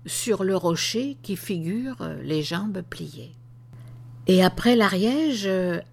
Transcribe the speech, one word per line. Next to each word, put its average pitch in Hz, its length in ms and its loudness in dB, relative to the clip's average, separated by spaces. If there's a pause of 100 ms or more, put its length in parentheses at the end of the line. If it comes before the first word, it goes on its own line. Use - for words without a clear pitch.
sur 196 340 -2
le 190 140 2
rocher 214 680 -2
qui 196 140 -4
figure, 214 640 -4
euh, 156 220 -8
les 151 200 -2
jambes 185 480 -4
pliées. - 420 -12 (920)
Et 185 160 8
après 208 320 4
l'Ariège, 220 720 2
euh, 180 340 0 (120)